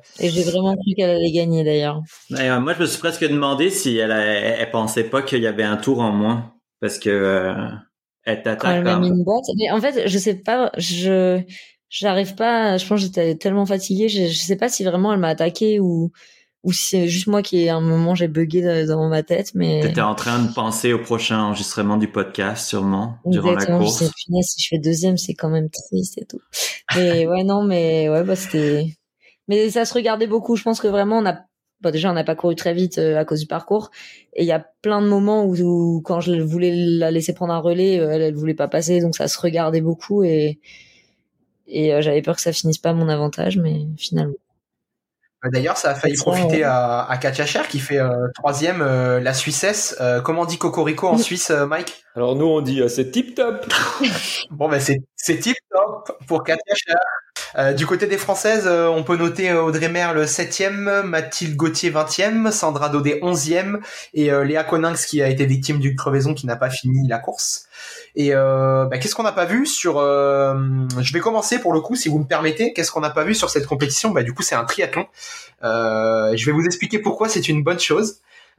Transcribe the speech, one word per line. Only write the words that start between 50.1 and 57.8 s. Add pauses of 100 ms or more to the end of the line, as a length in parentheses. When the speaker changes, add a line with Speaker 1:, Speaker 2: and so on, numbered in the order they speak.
Speaker 3:
comment
on
dit
cocorico
en
Speaker 1:
Mm.
Speaker 3:
Suisse,
euh,
Mike ? (120)
Speaker 4:
Alors
nous,
on
dit,
euh,
c'est
tip
top. (420)
Speaker 3:
<laughs>
Bon,
ben,
c'est, (140)
c'est
tip (160)
top (160)
pour
Katia
Scher. (600)
Euh,
du